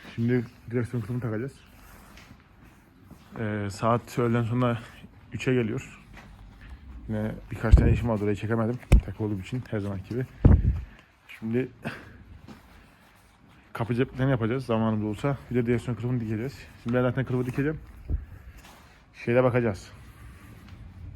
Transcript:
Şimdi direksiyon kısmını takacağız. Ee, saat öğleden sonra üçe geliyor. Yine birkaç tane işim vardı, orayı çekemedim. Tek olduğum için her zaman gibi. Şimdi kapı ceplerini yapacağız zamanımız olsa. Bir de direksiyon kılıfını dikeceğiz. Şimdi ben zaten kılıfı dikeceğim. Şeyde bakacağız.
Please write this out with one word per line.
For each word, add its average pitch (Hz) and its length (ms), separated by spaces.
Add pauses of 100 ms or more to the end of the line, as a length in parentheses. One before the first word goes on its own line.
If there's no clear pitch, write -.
(140)
Şimdi 120 300 (260)
direksiyon 120 300
kısmını 117 200
takacağız. 117 320 (1900)
Ee, 107 320
saat 117 480
öğleden 120 240
sonra 120 360 (540)
üçe - 220
geliyor. - 460 (1080)
Yine 110 240 (180)
birkaç 110 240
tane 117 180
işim 110 160
vardı, 104 160
orayı 104 120
çekemedim. 113 420 (260)
Tek - 160
olduğum 104 200
için 120 300
her 110 80
zaman 98 220 (100)
gibi. 127 160 (1120)
Şimdi 120 300 (2000)
kapı 120 220
ceplerini 131 360
yapacağız 120 360
zamanımız 110 380
olsa. 117 320 (140)
Bir 120 40
de 123 120
direksiyon 120 300
kılıfını 120 240
dikeceğiz. 113 380 (240)
Şimdi 117 140
ben 127 60
zaten 127 220
kılıfı 123 220
dikeceğim. 143 340 (1400)
Şeyde 123 200
bakacağız. 117 460 (1300)